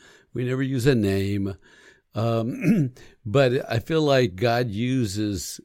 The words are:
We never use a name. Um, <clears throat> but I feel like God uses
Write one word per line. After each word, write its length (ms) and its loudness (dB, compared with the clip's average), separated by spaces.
We 100 -6
never 200 -4
use 240 0
a 80 6
name. 600 0
Um, 800 0
<clears throat> 160 -20
but 460 2
I 80 0
feel 220 -2
like 340 2
God 340 0
uses 960 -2